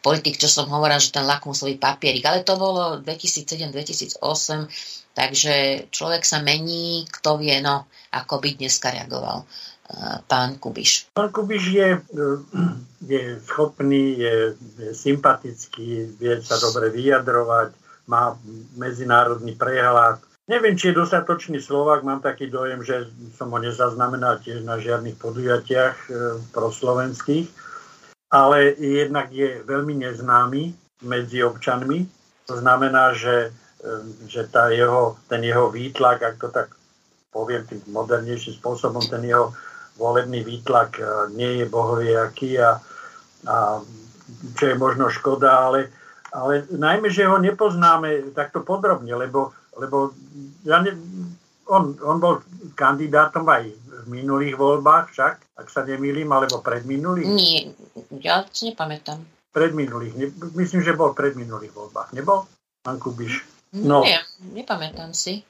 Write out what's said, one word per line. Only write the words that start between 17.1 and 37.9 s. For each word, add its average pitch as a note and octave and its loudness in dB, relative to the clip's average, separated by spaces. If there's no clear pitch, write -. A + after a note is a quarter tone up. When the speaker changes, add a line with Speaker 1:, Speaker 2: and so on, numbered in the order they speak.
Speaker 2:
má A#2+ 2
medzinárodný A#2+ 2
prehľad. A#2+ 2
Neviem, A3 2
či F3+ 2
je E3 2
dostatočný E3+ -2
Slovák, C#3+ 2
mám C3+ -4
taký C3+ -4
dojem, B2+ -6
že B2 -4
som A#2+ -10
ho A#2+ -2
nezaznamenal A#2+ 0
tiež A#2+ -12
na A2+ -6
žiadnych A#2 -4
podujatiach, B2 0
e, - -16
proslovenských, B2+ -2
ale C#3+ 6
jednak C#3+ 0
je C3 -2
veľmi C#3 -4
neznámy B2 2
medzi B2 -2
občanmi. B2+ 0
To B2 -6
znamená, C3 6
že, A#2+ 0
e, A2 -8
že A#2 -6
tá A#2 4
jeho, A#2+ 4
ten A#2 -2
jeho A#2 2
výtlak, B2 0
ak A2+ -2
to A#2+ -6
tak A#2 -2
poviem A2+ -4
tým G#2 -16